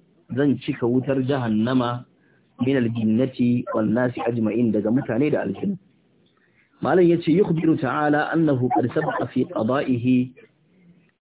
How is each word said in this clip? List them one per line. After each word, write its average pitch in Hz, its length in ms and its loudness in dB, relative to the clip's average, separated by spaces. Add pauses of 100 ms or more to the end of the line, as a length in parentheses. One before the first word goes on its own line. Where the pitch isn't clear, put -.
(340)
zan 135 240 2
cika 131 280 -4
wutar 127 400 0
jahannama, 123 800 0 (580)
"min 139 120 2
al-jinnati 120 880 0 (100)
wan 110 180 0
nasi 123 300 0
ajma'in," 117 500 0
daga 104 180 0
mutane 135 400 0
da - 120 0
aljinu. 196 340 -4 (1040)
Malam 170 260 4
yace, 170 240 0
"Yukhbiru 165 480 2
ta'ala 147 520 0
annahu 139 360 2
qad - 240 0
sabaqa - 400 -2
fi 127 120 0
qada'ihi 127 880 0 (880)